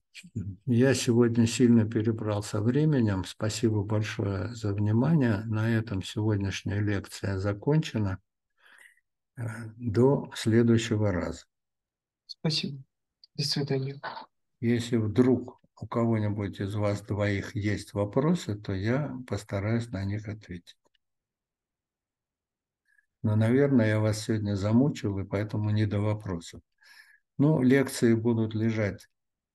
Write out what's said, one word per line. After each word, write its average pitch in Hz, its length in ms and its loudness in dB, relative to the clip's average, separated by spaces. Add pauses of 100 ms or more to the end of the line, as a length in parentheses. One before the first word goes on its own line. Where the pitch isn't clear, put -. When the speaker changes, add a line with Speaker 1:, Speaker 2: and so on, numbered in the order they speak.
(680)
Speaker 1:
я 127 280 4
сегодня 117 540 4
сильно 117 360 6
перебрал 107 600 -2
со 101 180 -4
временем. 123 640 2
Спасибо 107 580 -2
большое 104 720 -4
за 104 180 -4
внимание. 113 720 2
На 110 300 0
этом 101 280 -4
сегодняшняя 101 760 -2
лекция 101 580 -4
закончена. 104 840 -2 (1160)
Э, 120 60 -10 (340)
до 120 600 2
следующего 110 760 4
раза. 82 320 -4 (840)
Speaker 2:
Спасибо. 151 540 -4 (540)
До 139 80 -4
свидания. 139 580 -2 (600)
Speaker 1:
Если 117 360 0
вдруг 120 640 2 (200)
у 110 80 -12
кого-нибудь 104 720 -2
из 101 160 -4
вас 101 260 -2
двоих 101 540 -2
есть 101 360 -2
вопросы, 135 640 0
то 101 180 -8
я 127 400 -2 (140)
постараюсь 107 640 -4
на 95 140 -6
них 101 240 -6
ответить. - 480 -14 (2500)
Но, 107 120 0
наверное, 120 540 4
я 107 100 2
вас 107 260 0
сегодня 104 300 -2
замучил, 107 640 0
и 95 60 -6
поэтому 107 460 -4
не 107 140 2
до 101 140 0
вопросов. 104 640 -4 (800)
Ну, 151 220 4
лекции 127 540 4
будут 110 400 0
лежать 110 540 -2 (460)